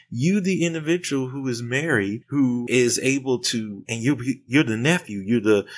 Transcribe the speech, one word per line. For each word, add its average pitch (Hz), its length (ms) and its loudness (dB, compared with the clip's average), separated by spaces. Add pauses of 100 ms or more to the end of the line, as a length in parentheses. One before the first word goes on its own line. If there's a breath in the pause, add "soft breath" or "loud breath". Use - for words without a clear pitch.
you, 175 320 0
the 175 240 0
individual 160 640 -2
who 135 180 -6
is 120 140 -4
married, 120 680 0
who 123 380 0
is 123 320 4
able 131 400 0
to, 107 480 -6
and 113 140 -4
you're, 135 160 2 (300)
you're 139 160 4
the 117 120 0
nephew, 123 440 -2
you're 107 200 0
the 101 280 4 (100)